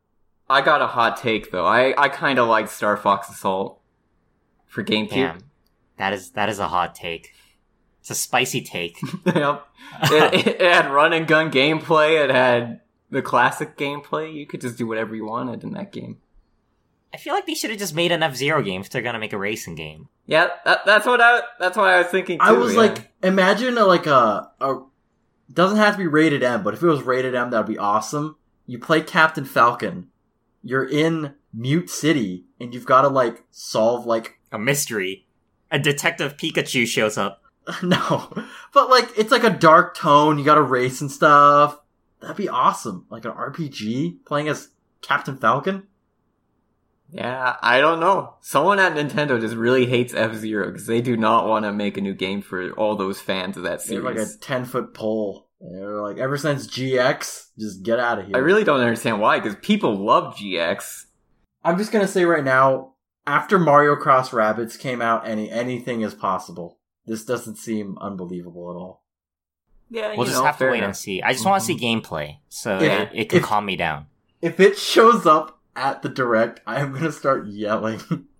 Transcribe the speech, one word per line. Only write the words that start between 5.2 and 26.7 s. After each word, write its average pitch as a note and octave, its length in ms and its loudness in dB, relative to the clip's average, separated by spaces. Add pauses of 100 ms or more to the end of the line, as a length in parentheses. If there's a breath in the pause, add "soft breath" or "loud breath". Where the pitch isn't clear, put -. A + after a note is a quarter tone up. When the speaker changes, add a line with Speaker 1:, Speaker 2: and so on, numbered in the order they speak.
Speaker 2:
That G2 160 -2
is, G2 180 -8
that G#2 180 -2
is G#2 120 -6
a F#2 80 -2
hot E2+ 260 -2
take. E2+ 380 -12 (680 soft breath)
It's - 100 -18
a A2+ 40 -8
spicy B2 480 -2
take. F2 340 -8 (160)
Speaker 1:
<laughs> - 140 -12
Yep. D3 400 0 (380 loud breath)
It, D#3 420 4
it, - 140 0
it F3 120 6
had D#3 200 4
run D3+ 200 4
and D#3+ 140 0
gun D#3 240 2
gameplay. D#3 720 4
It C3+ 80 2
had B2 500 2 (300)
the C#3 120 -4
classic C3 540 0
gameplay. D3 560 -6
You D3 140 -12
could C#3+ 140 -14
just A#2+ 180 -8
do A#2+ 80 -4
whatever A2 300 -6
you A2 100 -8
wanted A#2+ 380 -8
in G#2+ 80 -10
that - 180 -12
game. A#2+ 280 -14 (960)
Speaker 2:
I - 40 -16
feel D4+ 160 -8
like F#4+ 120 -4
they A3 80 -8
should G#3+ 160 -6
have A3 80 -8
just F#3 160 -8
made E3+ 180 0
an D#3+ 100 0
F-Zero C#3+ 400 -2
game F#2+ 200 -6
if - 80 -18
they're C3 100 -6
gonna A#2 200 -6
make G#2+ 120 -8
a G#2+ 60 -8
racing G2 360 -8
game. D#2 340 -16 (180)
Speaker 1:
Yeah, D#3+ 220 2 (160)
that, - 200 0
that's G#3 220 4
what B3 140 2
I, A#3 200 6 (180)
that's F3+ 180 -4
what G3+ 120 4
I F#3 100 6
was F3 100 4
thinking F3+ 300 -2
too, E3 60 2
Speaker 3:
I G3+ 80 8
was A#3+ 220 4
Speaker 1:
yeah. A#3 60 6
Speaker 3:
like, - 300 2 (120)
imagine F#3+ 560 2
a, A3 60 4
like, F3 220 6
a, A#2 440 4 (100)
a, C3+ 200 -2 (720)
doesn't F#3 280 2
have G#3 160 4
to F3+ 40 -6
be F#3+ 100 -2
rated D3 340 4
M, A#2+ 200 0
but G#2 120 -2